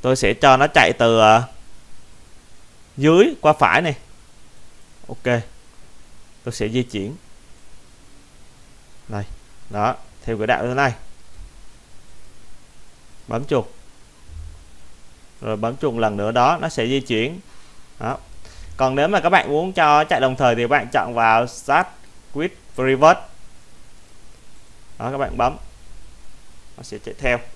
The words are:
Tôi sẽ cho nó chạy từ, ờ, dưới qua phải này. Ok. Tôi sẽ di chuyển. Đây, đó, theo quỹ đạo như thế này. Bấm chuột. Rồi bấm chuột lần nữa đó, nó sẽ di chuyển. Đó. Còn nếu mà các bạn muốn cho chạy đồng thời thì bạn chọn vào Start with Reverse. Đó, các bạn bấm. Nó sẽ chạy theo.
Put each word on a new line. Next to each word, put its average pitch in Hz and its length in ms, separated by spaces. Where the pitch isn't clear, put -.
Tôi 127 160
sẽ 120 180
cho 131 220
nó 139 100
chạy 123 260
từ, 117 260
ờ, 110 240
dưới 170 440
qua 151 120
phải 131 300
này. 156 120
Ok. 120 320
Tôi 120 80
sẽ 110 160
di 123 140
chuyển. 113 340
Đây, 104 160
đó, 104 240
theo 113 120
quỹ 107 100
đạo 110 160
như 120 60
thế 120 60
này. 135 180
Bấm 113 160
chuột. 127 200
Rồi 110 160
bấm 113 200
chuột 139 180
lần 110 220
nữa 104 160
đó, 127 280
nó 160 80
sẽ 131 180
di 135 140
chuyển. 127 400
Đó. 117 180
Còn 131 180
nếu 143 140
mà 202 120
các 170 100
bạn 185 180
muốn 165 240
cho 156 320
chạy 156 160
đồng 131 160
thời 127 180
thì 120 120
bạn 127 260
chọn 113 220
vào 113 320
Start - 400
with 156 140
Reverse. 135 440
Đó, 113 120
các 135 80
bạn 139 180
bấm. 120 200
Nó - 60
sẽ - 220
chạy 101 160
theo. 123 180